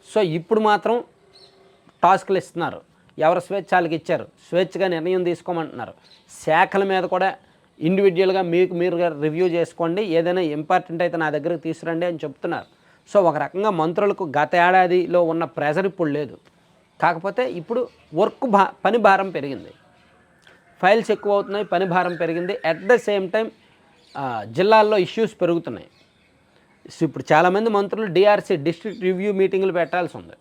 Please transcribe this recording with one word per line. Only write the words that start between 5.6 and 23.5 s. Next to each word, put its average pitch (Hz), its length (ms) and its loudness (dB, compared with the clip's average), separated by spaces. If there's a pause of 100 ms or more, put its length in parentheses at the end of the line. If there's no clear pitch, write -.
శాఖల 185 400 2
మీద 190 180 0
కూడా 180 320 -2 (460)
ఇండివిడ్యువల్గా 190 600 2 (120)
మీకు 180 200 2
మీరుగా 175 340 0
రివ్యూ 156 400 -2
చేసుకోండి, 170 540 -2
ఏదైనా 175 380 0
ఇంపార్టెంట్ 165 600 -2
అయితే 170 140 -2
నా 156 140 -2
దగ్గరకు 160 380 -4
తీసుకురండి 165 380 -6
అని 170 180 -6
చెప్తున్నారు. 147 520 -8 (360)
So 208 60 6
ఒక 165 180 4
రకంగా 180 340 -2
మంత్రులకు 180 680 -2
గత 151 180 0
ఏడాదిలో 175 680 4 (100)
ఉన్న 165 120 -2
ప్రెజర్ 156 420 -2
ఇప్పుడు 175 240 -2
లేదు, 139 260 -6 (680)
కాకపోతే 190 480 -2
ఇప్పుడు 226 380 -6 (260)
వర్క్ 214 400 0
భా-, 196 180 4 (120)
పని 214 140 2
భారం 196 320 4
పెరిగింది, 139 400 -10 (1120)
ఫైల్స్ 214 280 4
ఎక్కువ 202 220 -2
అవుతున్నాయి, 202 320 -2
పని 185 200 -2
భారం 180 380 -2
పెరిగింది. 175 360 -4 (120)
At 160 100 -4 (100)
the 240 80 6 (100)
same 196 260 -2
time, 220 160 -2 (680)